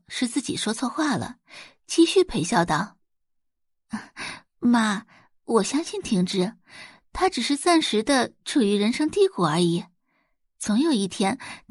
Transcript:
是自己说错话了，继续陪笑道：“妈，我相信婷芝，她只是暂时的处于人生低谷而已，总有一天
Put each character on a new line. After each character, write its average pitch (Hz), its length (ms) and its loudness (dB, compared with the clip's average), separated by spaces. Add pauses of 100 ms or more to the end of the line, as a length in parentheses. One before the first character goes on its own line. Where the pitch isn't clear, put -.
是 - 200 -4
自 285 120 -2
己 - 160 -6
说 202 160 -4
错 233 160 -4
话 294 280 -2
了， - 220 -6 (500)
继 - 180 4
续 370 180 4
陪 - 200 -2
笑 175 200 2
道 175 360 -4 (1600)
：“妈， 220 460 0 (380)
我 226 180 2
相 302 200 -2
信 403 200 -10
婷 185 200 2
芝， 185 320 -2 (560)
她 370 160 0
只 311 140 -2
是 285 160 -2
暂 330 240 4
时 214 220 0
的 269 280 0 (140)
处 - 160 2
于 202 140 4
人 208 180 2
生 311 160 0
低 392 180 2
谷 381 160 -2
而 156 160 2
已， 170 240 2 (760)
总 208 200 0
有 320 120 4
一 196 160 0
天 196 320 -2 (320)